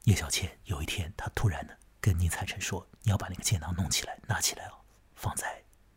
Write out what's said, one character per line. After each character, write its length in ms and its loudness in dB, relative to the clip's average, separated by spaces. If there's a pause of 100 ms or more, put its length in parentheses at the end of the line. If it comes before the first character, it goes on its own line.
聂 100 8
小 160 0
倩 360 -2
有 160 -4
一 40 -6
天 300 -4
她 180 -6
突 140 4
然 180 0
呢 80 -16 (280)
跟 180 4
宁 100 4
采 160 -4
臣 140 -6
说 260 -4 (180)
：“你 60 2
要 80 6
把 120 -4
那 60 -8
个 60 -8
剑 200 2
囊 120 -4
弄 160 0
起 160 0
来， 220 -8
拿 140 0
起 140 2
来 100 -12
啊， 80 -14 (420)
放 220 -4
在 260 -6 (320)